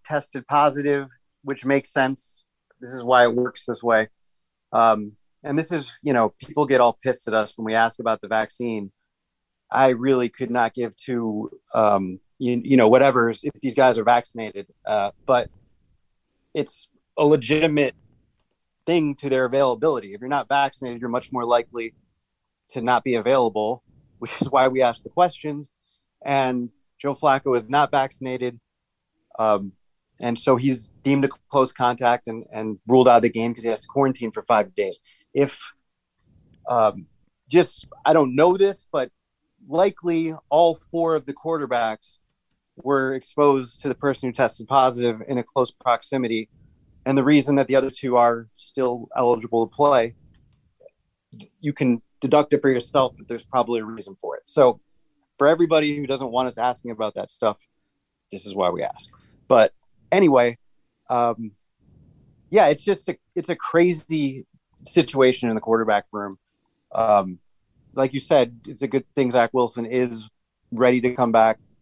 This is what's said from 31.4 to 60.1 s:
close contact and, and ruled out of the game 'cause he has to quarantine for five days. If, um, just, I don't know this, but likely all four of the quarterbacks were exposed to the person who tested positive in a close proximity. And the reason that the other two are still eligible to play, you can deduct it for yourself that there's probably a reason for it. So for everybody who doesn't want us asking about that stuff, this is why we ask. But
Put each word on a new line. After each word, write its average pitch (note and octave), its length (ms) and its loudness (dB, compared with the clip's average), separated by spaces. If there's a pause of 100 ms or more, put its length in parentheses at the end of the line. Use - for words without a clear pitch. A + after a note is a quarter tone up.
close C3 240 0
contact B2 560 0
and, A2+ 240 -10
and A2 340 -8
ruled B2+ 220 6
out A#2+ 80 8
of A2+ 60 6
the A#2 80 2
game A#2 220 -4
'cause A#2 120 -12
he A#2 40 -2
has A2 140 -4
to - 60 -20
quarantine C3 420 -2
for G#2 140 -12
five G#2+ 320 0
days. F#2+ 240 -4 (340)
If, - 380 -4 (960)
um, A2 380 0 (440)
just, - 380 2 (160)
I - 80 4
don't C#3 240 2
know F3 200 4
this, G3 360 0
but C3+ 180 -4 (580)
likely E3 640 -2 (160)
all E3 280 4
four E3 400 -4
of D3+ 100 -6
the C#3 80 -8
quarterbacks B2 840 -4 (580)
were C3+ 380 -2
exposed C3+ 640 0
to D3 80 -6
the B2+ 80 -4
person C3+ 320 -4
who A#2+ 40 -8
tested A#2 360 -2
positive A#2+ 580 0
in C3 120 -4
a A#2+ 40 -4
close B2 300 -4
proximity. A#2 760 -4 (560)
And C3+ 140 0
the C3 60 2
reason C#3+ 320 2
that C#3 100 2
the C3 80 -4
other C3+ 160 2
two B2 260 -4
are A#2 380 2
still B2 640 -6
eligible A#2 500 0
to - 80 -12
play, C3+ 400 2 (1400)
you C#3+ 140 -6
can B2 280 -2 (200)
deduct D3 320 2
it C#3+ 80 2
for C#3 100 2
yourself C3 460 -2
that - 100 -20
there's A#2 160 -10
probably A#2+ 380 -2
a A2 40 -8
reason G#2+ 360 -16
for - 160 -10
it. - 80 -16
So B2+ 340 2 (580)
for C#3+ 120 2
everybody D#3 480 2
who D3 100 -8
doesn't C3 240 -6
want B2+ 160 -2
us A#2+ 120 -10
asking A#2+ 340 -4
about G#2+ 240 -6
that G2+ 120 -8
stuff, - 300 -4 (720)
this G2+ 160 -16
is G2 80 -14
why F#2 160 0
we E2+ 140 -6
ask. - 260 -12 (380)
But A#2 240 4 (400)